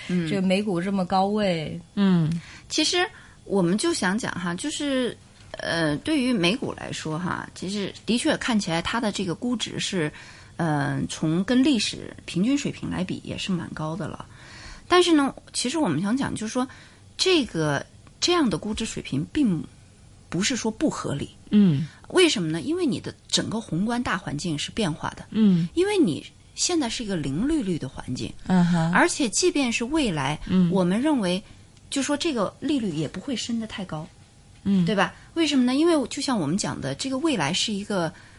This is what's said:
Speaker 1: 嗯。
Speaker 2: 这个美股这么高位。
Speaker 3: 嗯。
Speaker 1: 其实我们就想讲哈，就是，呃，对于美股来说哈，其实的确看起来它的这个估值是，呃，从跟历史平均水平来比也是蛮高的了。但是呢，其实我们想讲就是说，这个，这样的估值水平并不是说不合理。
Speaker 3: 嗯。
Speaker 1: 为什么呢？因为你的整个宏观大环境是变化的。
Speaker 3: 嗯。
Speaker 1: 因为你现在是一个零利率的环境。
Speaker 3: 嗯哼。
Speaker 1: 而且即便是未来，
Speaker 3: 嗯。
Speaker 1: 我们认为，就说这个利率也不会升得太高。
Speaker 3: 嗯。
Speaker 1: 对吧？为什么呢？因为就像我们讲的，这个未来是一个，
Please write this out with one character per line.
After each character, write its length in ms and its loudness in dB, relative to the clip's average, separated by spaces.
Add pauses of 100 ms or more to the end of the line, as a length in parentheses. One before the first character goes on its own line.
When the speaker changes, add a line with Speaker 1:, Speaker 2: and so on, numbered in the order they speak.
Speaker 1:
嗯。 200 0
Speaker 2:
这 80 0
个 60 0
美 200 2
股 180 -2
这 120 -2
么 120 0
高 220 2
位。 540 -2 (140)
Speaker 3:
嗯。 360 4 (380)
Speaker 1:
其 160 0
实 140 0 (460)
我 160 0
们 160 4
就 160 2
想 240 0
讲 160 -4
哈， 220 -4
就 160 -6
是， 460 -2 (360)
呃， 460 0
对 220 0
于 120 2
美 220 2
股 200 -4
来 180 -10
说 260 -6
哈， 360 -4
其 140 -10
实 240 -6 (140)
的 100 2
确 200 2
看 220 2
起 120 -2
来 100 0
它 200 -4
的 100 0
这 140 -4
个 100 -2
估 220 -4
值 240 -6
是， 320 -2 (440)
呃， 520 0
从 340 0
跟 220 2
历 140 2
史 360 -6 (100)
平 200 -2
均 120 2
水 140 -2
平 180 -8
来 140 -4
比 220 -6
也 120 -8
是 140 -6
蛮 200 -4
高 260 -6
的 100 -6
了。 180 -10 (640)
但 160 8
是 100 4
呢， 220 4 (180)
其 160 -2
实 100 -2
我 100 2
们 120 2
想 160 0
讲 160 -2
就 140 -4
是 60 -8
说， 140 0 (500)
这 300 4
个， 380 0 (360)
这 120 2
样 160 4
的 100 0
估 140 -6
值 120 -4
水 180 -6
平 300 -4
并 320 2 (640)
不 120 -2
是 140 0
说 160 -2
不 180 0
合 260 -4
理。 160 -6 (200)
Speaker 3:
嗯。 380 6 (220)
Speaker 1:
为 180 6
什 140 0
么 80 -2
呢？ 100 -2
因 140 -2
为 100 0
你 140 2
的 160 -8 (140)
整 200 -2
个 120 -4
宏 260 -2
观 160 -2
大 160 -2
环 180 -8
境 220 -4
是 140 -8
变 200 -2
化 180 -8
的。 200 -14
Speaker 3:
嗯。 440 4
Speaker 1:
因 120 4
为 100 0
你 300 2 (300)
现 220 0
在 100 0
是 160 -6
一 20 -8
个 80 -2
零 340 -2
利 140 2
率 160 -2
的 100 -8
环 240 -10
境。 200 -6 (160)
Speaker 3:
嗯 180 6
哼。 260 2
Speaker 1:
而 160 6
且 200 0
即 200 2
便 240 0
是 120 -2
未 260 0
来， 260 0 (100)
Speaker 3:
嗯。 260 4
Speaker 1:
我 100 4
们 180 2
认 200 2
为， 200 0 (480)
就 140 -2
说 140 0
这 180 -2
个 240 -2
利 220 0
率 160 -2
也 100 0
不 140 -8
会 160 -4
升 240 -4
得 80 -6
太 160 -10
高。 200 -8 (600)
Speaker 3:
嗯。 200 4
Speaker 1:
对 80 2
吧？ 220 2 (200)
为 120 2
什 100 2
么 60 6
呢？ 140 2
因 100 4
为 220 4
就 120 -8
像 160 0
我 120 0
们 100 0
讲 220 -4
的， 160 -4
这 120 -6
个 100 -2
未 180 0
来 160 0
是 200 -2
一 120 -4
个， 280 -2 (260)